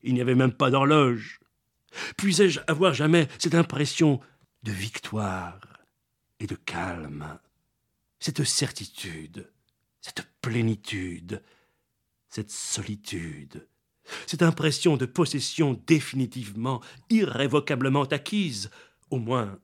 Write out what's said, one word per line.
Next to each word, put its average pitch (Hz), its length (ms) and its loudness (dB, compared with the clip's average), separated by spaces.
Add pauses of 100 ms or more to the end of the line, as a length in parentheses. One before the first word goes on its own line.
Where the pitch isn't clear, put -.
Il 127 120 -2
n'y 123 80 2
avait 123 140 4
même 127 180 6
pas 139 160 2
d'horloge. 135 680 4 (760)
Puissais-je 185 500 4
avoir 165 260 4
jamais 151 340 4 (120)
cette 165 160 0
impression 151 640 2 (440)
de 110 80 -6
victoire 95 880 -6 (800)
et 107 80 -8
de - 80 -8
calme, 80 840 -10 (800)
cette - 240 -4
certitude, 87 1080 -6 (500)
cette - 260 -14 (140)
plénitude, 104 1000 -4 (880)
cette - 220 -10
solitude, 85 1160 -10 (600)
cette 170 160 0
impression 156 540 4
de 123 80 0
possession 147 840 -2
définitivement, 127 920 0 (280)
irrévocablement 139 920 2
acquise, 135 680 -4 (400)
au 139 80 -2
moins 113 460 -2